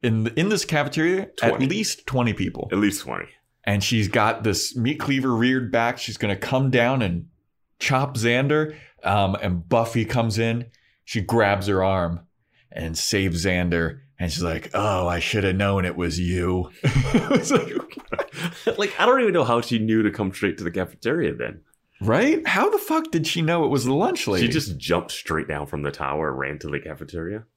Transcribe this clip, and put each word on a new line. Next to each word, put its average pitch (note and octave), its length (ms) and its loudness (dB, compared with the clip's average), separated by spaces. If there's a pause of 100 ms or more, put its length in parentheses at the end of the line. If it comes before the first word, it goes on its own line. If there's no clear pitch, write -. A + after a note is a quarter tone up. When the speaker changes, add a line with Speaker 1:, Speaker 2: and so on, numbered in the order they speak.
Speaker 1:
in, A2 340 2
in F3 140 2
this G3+ 160 0
cafeteria, D#3+ 580 0 (200)
at A#2 60 4
Speaker 2:
Twenty. C3+ 180 2
Speaker 1:
least G3+ 400 -2
twenty B2 260 0
people. - 380 -4
Speaker 2:
At F#2+ 80 2
least G#2 240 2
twenty. G1+ 240 -8 (360)
Speaker 1:
And G2+ 200 0
she's G#2+ 240 2
got G#2+ 360 2
this - 320 0
meat C3 240 0
cleaver C3+ 360 0
reared B2 360 2
back. A#2 280 0
She's - 180 -8
gonna G2+ 180 0
come C3+ 360 0
down B2 320 4
and F2 240 -2 (500)
chop C3+ 400 0
Xander. C#3 580 2 (280)
Um, G2 360 2
and F2+ 300 -2
Buffy A#2 360 2
comes A2+ 340 0
in. A#2 260 0 (380)
She - 180 -4
grabs G2+ 460 2
her F#2+ 160 2
arm F2 380 0 (500)
and D#2+ 260 -6
saves F#2+ 480 0
Xander. F2 540 0 (180)
And E2+ 140 -4
she's D#2+ 120 -6
like, D#2+ 300 -4
"Oh, F2+ 340 0
I E2+ 120 -2
should G2+ 240 0
have F#2 140 2
known G2 280 2
it F2 120 -4
was F2 220 -2
you." F2+ 580 0
<laughs> - 60 -14
It's C#3 680 2
like, - 220 0 (920)
Speaker 2:
<laughs> - 120 0
Like, G3+ 220 -4
I F3+ 60 4
don't C4 160 6
even G#3 120 2
know D#3+ 100 4
how A#2+ 180 2
she A#2 160 -2
knew A2 260 2
to G#2 80 4
come G2+ 220 -4
straight G2 240 -2
to G2+ 60 -10
the F2 80 -4
cafeteria F#2+ 640 -2
then. A#1+ 260 -10 (400)
Speaker 1:
Right? A#3+ 440 2
How D#4 240 2
the G#4+ 80 2
fuck D#4+ 340 -2
did E3 140 0
she E3+ 160 -2
know D#3+ 220 2
it C3+ 60 2
was C3 160 2
the C3 80 2
lunch A3+ 340 0
lady? F#2 200 2
Speaker 2:
She A#2 40 2
just A#2 260 -2
jumped - 340 0
straight - 360 -4
down D2 200 -4
from D2+ 160 -6
the C#2+ 80 -2
tower D2+ 380 -2
and C2 80 -6
ran C#2 220 -6
to D#2 80 -10
the C#2+ 120 -4
cafeteria. E2 640 -10 (120)